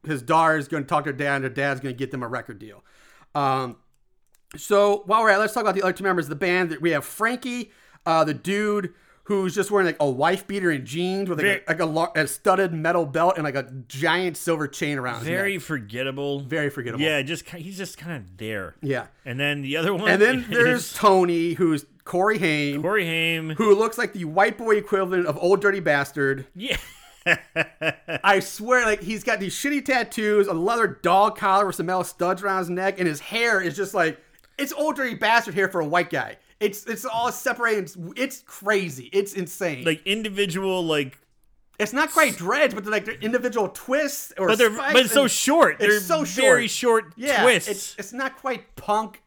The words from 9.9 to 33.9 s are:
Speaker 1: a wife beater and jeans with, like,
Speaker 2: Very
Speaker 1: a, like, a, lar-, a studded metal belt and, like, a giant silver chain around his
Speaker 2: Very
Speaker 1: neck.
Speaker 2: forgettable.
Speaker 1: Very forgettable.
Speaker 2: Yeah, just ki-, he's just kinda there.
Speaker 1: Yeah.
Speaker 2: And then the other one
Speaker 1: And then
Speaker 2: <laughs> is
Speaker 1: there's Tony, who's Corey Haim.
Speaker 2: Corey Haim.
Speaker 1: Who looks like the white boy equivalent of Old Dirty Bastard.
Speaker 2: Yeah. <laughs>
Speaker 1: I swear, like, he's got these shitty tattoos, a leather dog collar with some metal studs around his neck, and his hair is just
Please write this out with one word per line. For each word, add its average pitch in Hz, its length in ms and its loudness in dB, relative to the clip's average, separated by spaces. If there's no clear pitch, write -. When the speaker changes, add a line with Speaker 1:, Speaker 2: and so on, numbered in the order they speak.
Speaker 1:
a 147 100 2
wife 151 380 0
beater 190 240 0
and 135 140 -2
jeans 180 440 -4
with, 170 100 -2
like, 165 80 0
Speaker 2:
Very 196 200 2
Speaker 1:
a, 160 40 -8
like, 160 100 0
a, 170 40 2
lar-, 160 300 -2
a 156 140 0
studded 185 440 2
metal 165 320 0
belt 165 320 2
and, 160 60 -4
like, 139 140 -2
a 135 80 -4
giant 165 480 -2
silver 156 320 -2
chain 147 300 -4
around 123 200 -4
his 117 80 -8
Speaker 2:
Very 190 280 -2
Speaker 1:
neck. 160 80 -6
Speaker 2:
forgettable. 135 840 -6
Speaker 1:
Very 147 260 -2
forgettable. 123 320 -6
Speaker 2:
Yeah, 151 200 0
just 156 220 -8
ki-, 175 140 -16
he's 180 180 -14
just 190 220 -12
kinda 151 240 -10
there. 101 460 -8
Speaker 1:
Yeah. 127 260 -4
Speaker 2:
And 127 160 -8
then 143 220 -2
the 139 160 -4
other 180 140 0
one 196 160 0
Speaker 1:
And 190 140 4
then 254 160 4
Speaker 2:
<laughs> 240 40 -6
is 233 60 -12
Speaker 1:
there's 240 440 2
Tony, 175 640 4
who's 156 300 0
Corey 196 340 0
Haim. 147 440 0
Speaker 2:
Corey 190 220 0
Haim. 165 520 -2
Speaker 1:
Who 208 180 6
looks 226 240 0
like 226 140 -4
the 175 140 -8
white 196 300 2
boy 226 200 2
equivalent 190 500 0
of 151 120 -2
Old 185 220 4
Dirty 196 200 0
Bastard. 139 760 0
Speaker 2:
Yeah. 202 220 -6
<laughs> - 0 -
Speaker 1:
I 196 180 6
swear, 240 460 0
like, 208 160 0
he's 208 220 -6
got 214 160 0
these 190 140 -4
shitty 285 300 -2
tattoos, 220 640 2
a 196 80 -2
leather 214 320 0
dog 202 340 4
collar 196 300 2
with 180 100 -4
some 170 100 -4
metal 180 180 -2
studs 180 400 -2
around 190 160 0
his 175 100 -6
neck, 190 300 -2
and 175 80 2
his 147 100 -2
hair 226 420 0
is 165 160 -4
just 190 180 -4